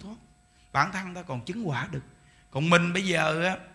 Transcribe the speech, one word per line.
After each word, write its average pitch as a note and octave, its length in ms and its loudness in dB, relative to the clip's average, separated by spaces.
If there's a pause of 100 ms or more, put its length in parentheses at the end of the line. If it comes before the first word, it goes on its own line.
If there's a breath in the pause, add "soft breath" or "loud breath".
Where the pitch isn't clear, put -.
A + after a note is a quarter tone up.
thoát. G#3 120 -14 (640 soft breath)
Bản D3+ 140 4
thân F#3+ 140 -6
người F3+ 100 -12
ta F3+ 60 -10
còn B2+ 240 -8
chứng G3+ 240 -4
quả C3 220 -2
được. C#3 120 -6 (480 soft breath)
Còn D3+ 180 2
mình F3 240 6
bây F#3+ 140 -2
giờ D#3+ 360 2
á, F#3 140 0 (180)